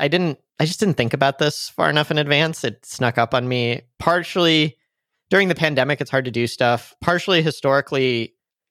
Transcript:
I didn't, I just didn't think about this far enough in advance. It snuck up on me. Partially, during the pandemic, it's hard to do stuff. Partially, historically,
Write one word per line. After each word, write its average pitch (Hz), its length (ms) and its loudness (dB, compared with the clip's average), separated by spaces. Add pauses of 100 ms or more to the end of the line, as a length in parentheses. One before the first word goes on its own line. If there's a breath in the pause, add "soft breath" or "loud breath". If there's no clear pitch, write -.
I 143 80 0
didn't, 165 280 0 (220)
I 151 60 2
just 175 160 -4
didn't 196 160 2
think 117 160 0
about 139 260 0
this - 300 -2
far 160 200 0
enough 151 220 0
in 156 60 0
advance. 147 480 0
It 107 200 -8
snuck 120 320 -2
up 117 160 0
on 123 140 0
me. 120 360 -2 (160)
Partially, 165 760 0 (540)
during 190 180 4
the 170 80 0
pandemic, 143 460 0
it's 135 100 -6
hard 131 140 0
to 123 60 -6
do 117 140 0
stuff. 120 540 -2
Partially, 175 420 0
historically, 135 920 0 (380)